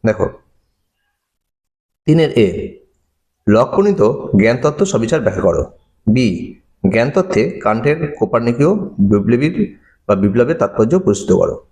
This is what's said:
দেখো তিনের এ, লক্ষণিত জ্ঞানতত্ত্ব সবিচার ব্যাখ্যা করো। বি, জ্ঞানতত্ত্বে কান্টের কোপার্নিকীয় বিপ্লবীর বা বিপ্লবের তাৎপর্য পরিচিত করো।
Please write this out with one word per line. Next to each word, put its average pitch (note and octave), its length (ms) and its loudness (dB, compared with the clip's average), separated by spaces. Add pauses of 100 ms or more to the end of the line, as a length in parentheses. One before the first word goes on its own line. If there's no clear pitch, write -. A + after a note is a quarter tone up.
দেখো G#3+ 240 0 (1800)
তিনের D#3 300 2
এ, F#2+ 420 -2 (720)
লক্ষণিত D3+ 520 2 (360)
জ্ঞানতত্ত্ব B2 480 0
সবিচার B2 360 -2
ব্যাখ্যা F#2+ 200 -4
করো। E2+ 240 0 (440)
বি, A2 460 -2 (360)
জ্ঞানতত্ত্বে A#2 580 0
কান্টের C#3+ 680 -2
কোপার্নিকীয় A#2+ 560 0 (240)
বিপ্লবীর A2+ 760 0 (300)
বা G#2 80 2
বিপ্লবের G#2 420 2
তাৎপর্য A2+ 420 0
পরিচিত G#2 320 -2
করো। - 400 0